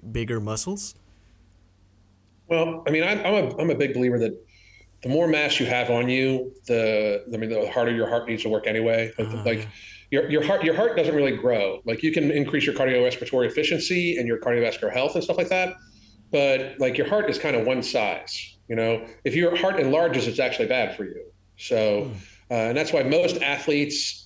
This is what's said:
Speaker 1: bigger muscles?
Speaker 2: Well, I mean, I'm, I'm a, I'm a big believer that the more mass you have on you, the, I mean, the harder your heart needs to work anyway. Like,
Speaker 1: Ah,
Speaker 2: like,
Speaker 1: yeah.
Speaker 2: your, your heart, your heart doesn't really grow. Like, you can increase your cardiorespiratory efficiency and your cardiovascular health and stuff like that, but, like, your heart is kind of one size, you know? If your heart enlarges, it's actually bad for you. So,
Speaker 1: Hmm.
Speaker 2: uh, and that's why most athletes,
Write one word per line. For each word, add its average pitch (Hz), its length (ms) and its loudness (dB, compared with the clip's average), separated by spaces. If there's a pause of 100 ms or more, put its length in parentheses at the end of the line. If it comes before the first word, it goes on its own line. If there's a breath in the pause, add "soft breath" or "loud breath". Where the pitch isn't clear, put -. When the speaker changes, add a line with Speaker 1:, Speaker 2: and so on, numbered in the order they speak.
(120)
Speaker 1:
bigger 117 280 -4
muscles? 113 540 -6 (1500 soft breath)
Speaker 2:
Well, 165 400 0
I 143 40 0
mean, 156 120 2
I'm, 202 220 0
I'm 190 80 2
a, 147 240 0
I'm 160 120 0
a 143 60 2
big 135 180 0
believer 123 260 2
that 110 180 -2 (640 soft breath)
the 123 80 -8
more 160 180 2
mass 151 320 2
you 131 60 2
have 123 240 0
on 120 200 2
you, 131 440 0 (140)
the, 107 560 2 (100)
I 113 40 -4
mean, 110 120 -4
the 107 220 -2
harder 120 200 2
your 117 160 0
heart 117 200 -2
needs 113 160 -4
to 113 60 -2
work 107 180 0
anyway. 113 500 0
Like, 110 140 -2
Speaker 1:
Ah, 113 140 -8
Speaker 2:
like, 113 140 0
Speaker 1:
yeah. 107 80 -8 (440 loud breath)
Speaker 2:
your, 135 180 2
your 147 140 2
heart, 175 200 0
your 160 120 2
heart 226 200 2
doesn't 151 200 2
really 139 200 2
grow. 104 500 0
Like, 113 180 -4
you 160 80 2
can 156 180 2
increase 147 360 0
your 127 100 0
cardiorespiratory 123 720 2
efficiency 170 720 0
and 120 100 -2
your 113 120 0
cardiovascular 117 520 0
health 135 240 0
and 170 80 0
stuff - 140 -2
like 196 120 0
that, 185 240 0 (580 loud breath)
but, 135 480 2
like, 127 200 0
your 139 80 0
heart 208 240 0
is - 80 -2
kind 143 160 0
of 113 100 2
one 127 160 0
size, - 760 -4 (100)
you 117 80 -4
know? 113 320 0 (160 loud breath)
If 131 120 -2
your 170 200 2
heart 190 240 0
enlarges, 139 480 2
it's 120 120 -6
actually 120 280 0
bad 123 280 0
for 104 100 -8
you. - 200 -12 (320)
So, 107 460 2
Speaker 1:
Hmm. 107 80 -8 (400 loud breath)
Speaker 2:
uh, 120 40 0
and 117 220 0
that's 156 140 0
why 147 120 2
most 143 380 2
athletes, 143 840 -2